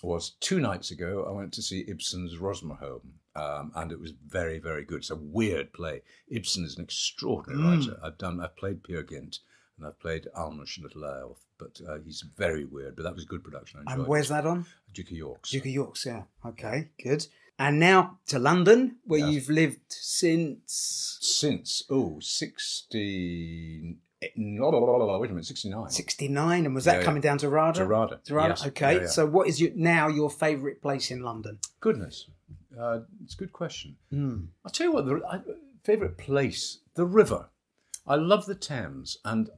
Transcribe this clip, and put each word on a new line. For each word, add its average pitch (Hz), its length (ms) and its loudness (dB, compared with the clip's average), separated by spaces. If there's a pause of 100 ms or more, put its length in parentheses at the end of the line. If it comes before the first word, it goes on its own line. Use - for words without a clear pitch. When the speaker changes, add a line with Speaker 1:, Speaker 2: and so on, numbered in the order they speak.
Speaker 1:
Was 85 360 -2
two 185 220 2
nights 98 320 -2
ago. 87 360 -4
I 98 40 -6
went 98 220 -8
to 113 80 -8
see 95 260 -6
Ibsen's 90 480 -8
Rosenholm, 76 640 -8 (340)
um, 73 400 -6
and 82 160 -6
it 82 80 -10
was 80 140 -12
very, 80 480 -6
very 78 240 -6
good. 80 140 -8
It's - 120 -10
a 78 60 -8
weird 80 560 -2
play. 78 300 -8 (260)
Ibsen 95 360 -4
is 71 120 -10
an 85 80 -10
extraordinary - 760 -4
Speaker 2:
Mm. 170 200 6
Speaker 1:
writer. 120 200 -4
I've 78 180 -12
done, 87 220 -6
I've 87 160 -8
played 98 280 -6
Peer 82 180 -8
Gynt, 73 380 -14 (360)
and 78 120 -14
I've - 100 -18
played 82 380 -8
Almers 73 400 -10
and 82 80 -14
Little 76 180 -16
Eyolf, 67 360 -12 (200)
but, - 300 -18
uh, 76 160 -8
he's 78 160 -14 (160)
very 80 280 -2
weird. 69 300 -12
But - 80 -12
that 87 120 -6
was 85 100 -14
a - 20 -20
good - 160 -10
production. - 380 -18
I - 20 -18
Speaker 2:
And 113 80 -8 (120)
Speaker 1:
enjoyed 127 60 -6
Speaker 2:
where's 147 220 4
Speaker 1:
it. 151 40 -2
Speaker 2:
that 151 120 0
on? 175 200 -2 (260)
Speaker 1:
Duke 90 180 -12
of 87 60 -10
York's. 73 340 -10
Speaker 2:
Duke 131 140 -4
of 135 80 -6
York's, - 340 -4
yeah. 117 160 -8 (240)
Okay, 120 440 -6 (120)
good. 151 240 0 (320)
And 147 220 4
now 185 480 6
to 139 100 0
London, 180 640 8
where 160 160 2
Speaker 1:
Yes. 147 140 2
Speaker 2:
you've 135 160 -2
lived 151 400 4
since - 1300 -2
Speaker 1:
Since, - 720 0
oh, 104 300 0
sixteen, 85 1800 -6 (380)
no, 107 340 0
no, 120 100 4
no, 123 180 6
no, 113 80 4
no, 95 120 2
wait 113 120 -2
a 98 40 -4
minute, 82 120 -6
sixty-nine. 101 440 -8
Speaker 2:
Sixty-nine, 156 760 0
and 131 80 0
was 131 100 0
that - 100 8
Speaker 1:
Yeah, - 60 2
yeah. 180 40 4
Speaker 2:
coming 151 160 4
down 143 180 4
to 143 100 0
rada? 160 320 4
Speaker 1:
To 190 60 2
rada, 113 380 2
Speaker 2:
To 143 100 -4
rada, 156 160 4
Speaker 1:
yes. 165 180 -2
Speaker 2:
okay. 143 260 4
Speaker 1:
Yeah, 180 80 4
yeah. 180 60 -2
Speaker 2:
So 160 180 4
what 180 220 6
is 147 120 2
your, 165 140 6
now 165 340 6
your 151 220 2
favourite 143 500 0
place 139 300 -2
in 123 120 -6
London? 110 360 -8 (220)
Speaker 1:
Goodness. 110 480 0 (500)
Uh, 117 220 -2 (220)
it's - 120 -16
a - 20 -16
good 190 160 -10
question. 151 440 -10 (140)
Speaker 2:
Hmm. 131 340 -2 (200)
Speaker 1:
I'll 196 80 -14
tell 339 140 0
you 339 60 2
what, 151 140 2
the, 139 140 0 (100)
I, 180 100 -6 (440)
favourite 208 340 2
place, - 600 -2 (160)
the 170 100 2
river. 180 460 4 (560)
I 139 100 4
love 180 300 4
the 202 80 -6
Thames, 127 680 -8
and 110 340 0